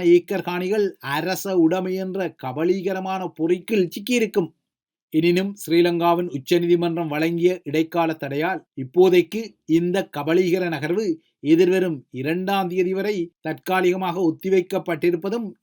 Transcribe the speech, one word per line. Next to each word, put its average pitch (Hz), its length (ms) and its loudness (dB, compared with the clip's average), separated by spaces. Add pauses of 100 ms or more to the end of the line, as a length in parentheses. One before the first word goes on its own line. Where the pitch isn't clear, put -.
ஏக்கர் 175 400 4
காணிகள் 180 400 -2 (240)
அரச 175 500 -4
உடைமை 185 360 2
என்ற 190 320 -6 (100)
கபளீகரமான 185 960 -4
பொறிக்கில் 180 560 -2
சிக்கியிருக்கும். 202 640 -2 (640)
எனினும் 175 420 2
ஸ்ரீலங்காவின் 170 760 2
உச்ச 160 300 0
நீதிமன்றம் 170 560 0
வழங்கிய 170 400 0 (100)
இடைக்கால 160 480 -2
தடையால் 151 500 -4 (140)
இப்போதைக்கு 180 640 2 (300)
இந்த 175 400 2
கபளீகர 175 560 0
நகர்வு 165 380 -2 (380)
எதிர்வரும் 175 540 4 (120)
இரண்டாம் 180 580 -2
தேதி 185 260 0
வரை 196 220 -4 (240)
தற்காலிகமாக 180 800 -2
ஒத்திவைக்கப்பட்டிருப்பதும் 180 1300 -2 (140)